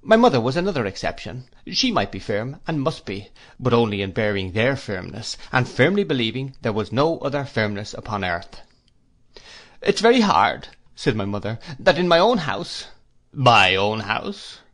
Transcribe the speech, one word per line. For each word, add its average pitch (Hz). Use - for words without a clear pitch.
My 202
mother 226
was 127
another 175
exception. 95
She 214
might 117
be 98
firm, 113
and 160
must -
be, 101
but -
only 110
in 95
bearing 98
their 117
firmness, 104
and 127
firmly 190
believing 131
there 117
was 104
no 151
other 139
firmness 104
upon 104
earth. 87
It's 196
very 240
hard, 143
said 127
my 101
mother, 101
that 165
in 180
my 170
own 226
house. 127
My 113
own 104
house? 110